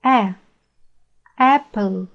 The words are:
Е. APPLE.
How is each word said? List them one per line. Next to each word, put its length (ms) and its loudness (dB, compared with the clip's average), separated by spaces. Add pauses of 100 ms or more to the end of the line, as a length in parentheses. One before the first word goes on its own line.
Е. 300 0 (1040)
APPLE. 760 -2